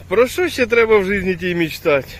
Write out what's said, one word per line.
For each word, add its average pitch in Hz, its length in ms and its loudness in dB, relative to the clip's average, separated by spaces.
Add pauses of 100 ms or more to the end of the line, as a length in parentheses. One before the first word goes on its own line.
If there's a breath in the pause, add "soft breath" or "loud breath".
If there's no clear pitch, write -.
про 226 180 2
що 339 220 -2
ще 254 180 -2
треба 220 320 4
в 190 60 0
житті 190 300 -2
тій 175 200 -4
мечтати? 156 540 0 (120)